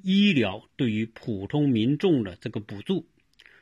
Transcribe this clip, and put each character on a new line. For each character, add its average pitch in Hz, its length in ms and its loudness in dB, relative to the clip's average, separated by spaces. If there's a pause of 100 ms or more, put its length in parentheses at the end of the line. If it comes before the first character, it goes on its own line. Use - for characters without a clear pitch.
医 196 320 4
疗 107 420 -2
对 127 140 0
于 110 160 -2
普 101 400 -8
通 147 240 0
民 127 300 2
众 156 240 2
的 92 140 -8
这 - 120 -10
个 113 100 -8
补 104 220 -14
助， - 260 -4 (540)